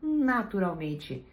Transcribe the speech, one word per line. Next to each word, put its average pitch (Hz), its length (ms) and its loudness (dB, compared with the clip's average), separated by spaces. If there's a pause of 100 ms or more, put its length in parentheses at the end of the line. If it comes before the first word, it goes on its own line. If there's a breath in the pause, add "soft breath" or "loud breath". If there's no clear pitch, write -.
naturalmente, 185 1300 0